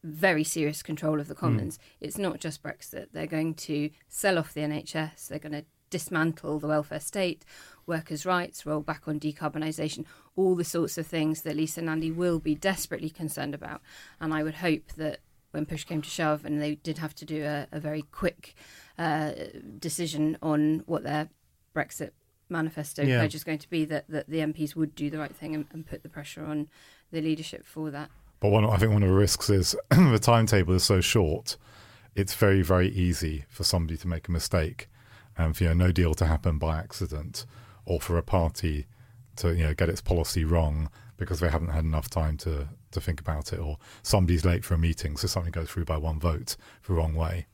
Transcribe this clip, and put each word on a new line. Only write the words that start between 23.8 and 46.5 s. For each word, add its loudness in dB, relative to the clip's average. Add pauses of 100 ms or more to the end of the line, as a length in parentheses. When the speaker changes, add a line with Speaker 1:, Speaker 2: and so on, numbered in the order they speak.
Speaker 1:
that, -6
that -6
the -2
M -2
Ps -6
would -2
do -6
the -8
right -10
thing -8
and, -6
and -14
put -12
the -18
pressure -14
on -4 (440)
the -4
leadership -4
for -8
that. -10 (320)
Speaker 3:
But 4
one, 8
I 4
think 6
one 6
of 6
the 8
risks 4
is 4
<clears throat> -20
the 8
timetable 6
is 4
so 6
short, 2 (560)
it's -2
very, 6
very 6
easy 0
for -10
somebody 0
to -6
make -4
a -2
mistake 0 (480)
and 2
for, 2
you 4
know, 6
no 6
deal 4
to 2
happen 2
by 0
accident -8 (400)
or 0
for 0
a 2
party 0 (520)
to, 2
you 2
know, 2
get 2
its -2
policy 0
wrong 2 (280)
because -4
they 2
haven't 0
had 0
enough 0
time 0
to, -4 (240)
to -4
think -4
about -4
it, -4
or -4 (260)
somebody's 4
late 4
for 0
a 2
meeting, 0
so -2
something -2
goes -4
through -4
by 0
one -2
vote -2 (300)